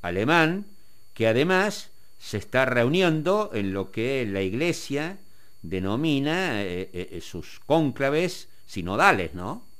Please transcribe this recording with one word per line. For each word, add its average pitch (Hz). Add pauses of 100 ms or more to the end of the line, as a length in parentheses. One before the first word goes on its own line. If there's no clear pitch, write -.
alemán, 156 (460)
que 113
además 185 (280)
se -
está 127
reuniendo 160
en 98
lo 98
que 123
la 98
Iglesia 147 (460)
denomina, 135
eh, 92
eh, 90
eh, 87
sus -
cónclaves 151 (180)
sinodales, 98
¿no? 90 (140)